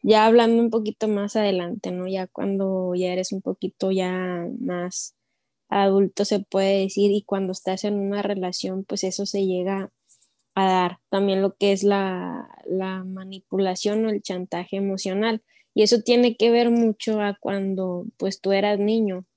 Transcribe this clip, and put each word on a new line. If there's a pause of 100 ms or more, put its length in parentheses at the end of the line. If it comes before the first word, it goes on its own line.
ya
hablando
un
poquito
más
adelante,
¿no?
Ya
cuando
ya
eres
un
poquito
ya (140)
más (520)
adulto,
se
puede
decir,
y
cuando
estás
en
una
relación,
pues
eso
se
llega (640)
a
dar. (120)
También
lo
que
es
la, (180)
la
manipulación
o
el
chantaje
emocional. (320)
Y
eso
tiene
que
ver
mucho
a
cuando, (120)
pues,
tú
eras
niño (100)